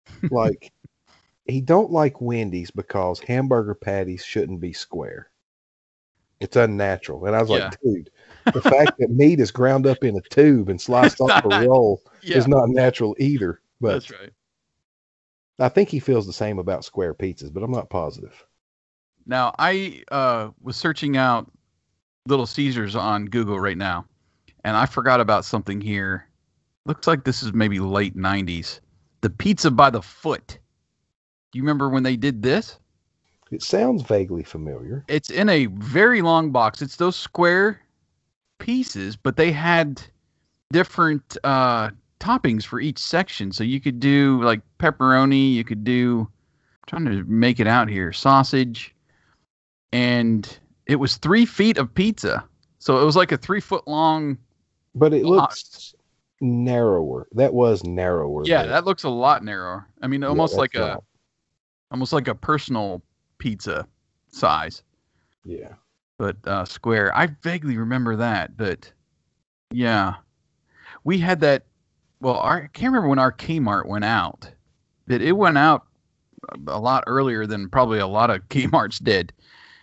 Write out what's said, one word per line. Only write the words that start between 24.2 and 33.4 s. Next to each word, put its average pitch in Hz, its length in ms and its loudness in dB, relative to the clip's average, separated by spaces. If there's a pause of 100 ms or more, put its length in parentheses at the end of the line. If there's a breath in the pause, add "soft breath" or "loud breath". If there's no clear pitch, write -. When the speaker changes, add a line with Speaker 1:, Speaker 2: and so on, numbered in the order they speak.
Speaker 1:
and 107 120 -2
I 120 100 2
forgot 127 340 2
about 101 240 2
something 101 360 -6
here. 98 480 -6 (580)
Looks - 200 -4
like 156 180 2
this - 180 -2
is 110 100 -8
maybe 104 280 0
late 98 360 -2
nineties. 92 640 -4 (420)
The 101 80 0
pizza 180 400 0
by 135 200 6
the 113 120 -4
foot. - 560 -8 (920)
Do 127 60 -10
you 127 40 -4
remember 143 260 0
when 131 140 0
they 127 140 0
did 117 260 -2
this? 151 360 -2 (720)